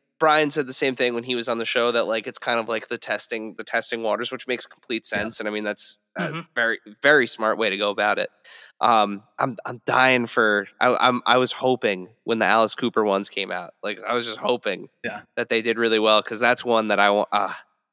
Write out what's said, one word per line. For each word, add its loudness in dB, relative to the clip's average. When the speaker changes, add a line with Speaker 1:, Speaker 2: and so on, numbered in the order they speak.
Speaker 1:
Brian 4
said -2
the -10
same 0
thing 0
when -4
he -4
was -4
on -2
the -4
show 0
that, 0
like, -2
it's -10
kind -2
of -4
like -4
the -6
testing, -6
the -12
testing -4
waters, -2
which -10
makes -4
complete -8
Speaker 2:
Yeah. -2
Speaker 1:
sense, -6
and -4
I -6
mean -4
that's -6
a -4
Speaker 3:
Mm-hmm. -8
Speaker 1:
very, -2
very 4
smart -2
way 0
to -4
go -2
about 0
it. -2
Um, 2
I'm, -2
I'm -10
dying 4
for, 2
I, 4
I'm, 2
I 6
was 2
hoping 0
when 0
the 2
Alice 4
Cooper 0
ones 0
came -6
out, -10
like, -6
I -2
was -2
just -8
hoping -6
Speaker 2:
Yeah. -10
Speaker 1:
that -6
they 0
did -2
really 4
well, 6
'cause -6
that's 2
one 2
that 2
I 6
wa-, 2
uh, -2